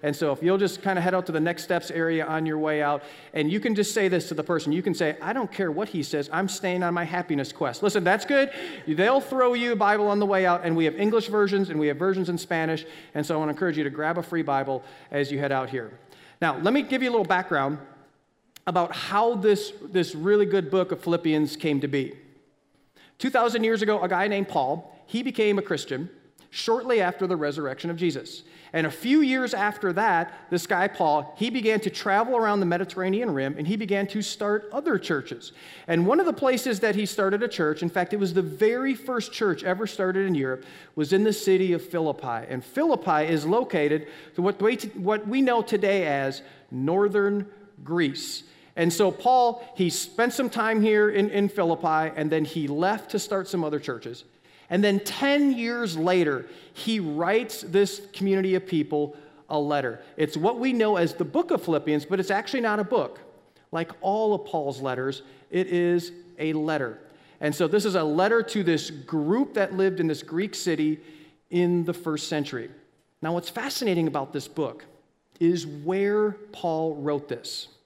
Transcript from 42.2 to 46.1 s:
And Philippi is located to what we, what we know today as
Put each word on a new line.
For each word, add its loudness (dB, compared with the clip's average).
And -6
Philippi 2
is 2
located 2
to -2
what 0
we, 4
what -2
we 2
know 4
today 2
as -2